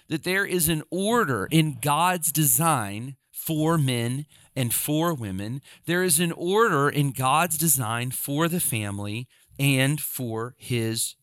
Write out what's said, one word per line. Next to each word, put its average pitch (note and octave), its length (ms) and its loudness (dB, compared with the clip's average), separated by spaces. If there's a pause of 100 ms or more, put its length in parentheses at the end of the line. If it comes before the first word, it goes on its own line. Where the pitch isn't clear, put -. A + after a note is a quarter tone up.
that D#3 160 -4
there F#3+ 200 0
is F3+ 220 0
an D#3+ 240 0
order F#3 580 2
in D#3 300 2
God's D#3+ 540 0
design C3+ 840 0 (160)
for D#3+ 460 0
men C3 480 0 (280)
and A#2+ 200 -2
for D#3+ 400 0
women. A2 480 -6 (240)
There F3 180 0
is E3+ 160 2
an E3+ 140 0
order F3+ 560 2
in C#3+ 220 0
God's C#3+ 460 2
design B2 540 0
for D3 380 -2
the F3 100 -2
family G#2 720 -4 (300)
and C#3 400 2
for A#2+ 600 -6
his A2+ 640 -2